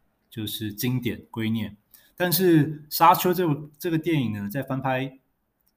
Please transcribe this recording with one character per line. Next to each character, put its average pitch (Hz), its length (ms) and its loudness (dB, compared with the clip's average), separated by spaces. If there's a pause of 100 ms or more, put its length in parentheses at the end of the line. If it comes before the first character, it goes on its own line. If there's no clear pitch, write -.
(300)
就 107 180 -8
是 104 260 -8
经 123 260 -2
典 104 300 -6
圭 110 200 -4
臬。 107 260 -4 (400)
但 180 160 -2
是 156 580 2
《沙 170 240 6
丘》 180 200 2
这 180 140 0
部， - 320 -2
这 180 100 -6
个 165 80 0
电 160 240 0
影 110 120 -2
呢， 101 140 -8
在 135 140 -6
翻 131 180 -4
拍， 131 400 -4 (580)